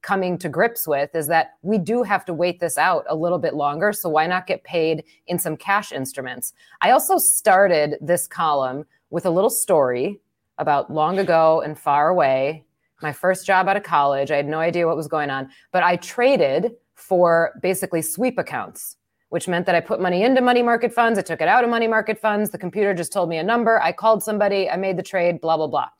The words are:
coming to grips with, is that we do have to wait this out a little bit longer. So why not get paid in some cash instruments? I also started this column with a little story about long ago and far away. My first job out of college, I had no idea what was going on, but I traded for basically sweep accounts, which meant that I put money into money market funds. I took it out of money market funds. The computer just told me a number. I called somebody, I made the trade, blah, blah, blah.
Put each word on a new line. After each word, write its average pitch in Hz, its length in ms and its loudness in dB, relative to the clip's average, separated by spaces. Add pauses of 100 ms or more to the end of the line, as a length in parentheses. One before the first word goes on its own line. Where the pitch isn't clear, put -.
coming 180 360 -2
to 180 100 -8
grips 196 380 -2
with, 143 300 -2
is 151 100 -2
that 160 360 0
we 208 140 -2
do 214 280 -2
have 190 220 -2
to 180 60 -6
wait 175 280 -2
this 160 180 -4
out 160 300 0
a 160 80 -4
little 170 240 -2
bit 156 140 -4
longer. 151 380 -2
So - 160 -8
why 160 200 2
not 180 180 -4
get 170 160 -4
paid 160 400 -2 (240)
in 175 140 -4
some 156 160 -6
cash 202 340 -4
instruments? 131 640 -10 (280)
I 196 120 4
also 302 260 2
started 180 840 2
this 165 280 -2
column 143 580 -2 (240)
with 170 160 -4
a 175 40 2
little 190 200 2
story 151 680 0 (380)
about 147 340 0
long 156 260 0
ago 160 440 4
and 151 140 -8
far 147 340 2
away. 147 540 0 (380)
My 151 100 -4
first 185 320 -2
job 190 220 2
out 196 100 0
of 202 60 -4
college, 143 480 0
I 147 60 2
had 143 100 0
no 156 140 -4
idea 170 260 0
what 160 100 0
was 151 120 -8
going 147 220 -4
on, 135 200 -8 (220)
but 180 100 2
I 180 140 2
traded 202 800 2 (180)
for 170 680 2
basically 180 420 -2
sweep 156 360 -2
accounts, - 580 -8 (340)
which 170 180 -6
meant 175 180 -2
that 180 80 2
I 165 60 4
put - 200 -4
money 180 220 0
into 262 180 4
money 247 220 2
market 233 300 0
funds. 226 260 2
I 185 40 -2
took 165 180 -6
it 160 80 2
out 240 160 4
of 233 60 0
money 226 180 0
market 220 320 -2
funds. 208 300 -2
The - 80 -12
computer 196 360 -2
just 165 180 -6
told 180 160 -2
me 165 100 -4
a 156 40 -4
number. 226 400 2
I 165 100 0
called 220 300 2
somebody, 202 480 0
I 170 60 -4
made 190 200 -2
the 185 60 -6
trade, 175 380 -2
blah, 160 160 0
blah, 156 100 -2
blah. 139 220 -4 (120)